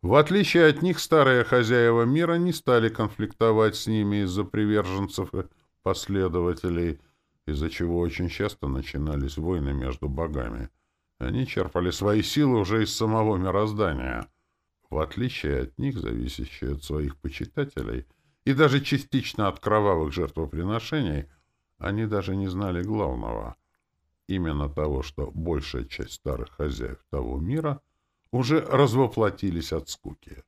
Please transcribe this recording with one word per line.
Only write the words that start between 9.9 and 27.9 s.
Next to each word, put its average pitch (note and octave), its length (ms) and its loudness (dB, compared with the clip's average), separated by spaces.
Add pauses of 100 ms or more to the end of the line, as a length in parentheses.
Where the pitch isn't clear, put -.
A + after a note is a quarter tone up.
богами. B1 580 -6 (500)
Они A#2 280 -2
черпали F2+ 440 -2
свои G#2 300 2
силы B2+ 400 2
уже G#2+ 220 0
из G#2+ 120 -2
самого A2 440 2
мироздания. F2+ 920 -2 (640)
В E2 80 -4
отличие D#2 640 -2
от - 160 -10
них, C3+ 180 -2
зависящие B1 760 -6
от D2 120 -8
своих D2 320 -4
почитателей, B1 880 -8 (400)
и C#3 80 2
даже C#3 300 6
частично B2 680 0
от F#2 100 -4
кровавых G2 540 2
жертвоприношений, E2 1160 -4 (480)
они G#2 260 -2
даже G2 320 -2
не G2 120 -2
знали F#2 340 -2
главного. A#1+ 720 -4 (720)
Именно D#2 400 0
того, C#2+ 340 -2
что - 280 -8
большая C#2+ 560 -4
часть - 260 -10
старых - 380 -8
хозяев A#1+ 480 -6 (100)
того C2 300 -4
мира D#3 420 -2 (540)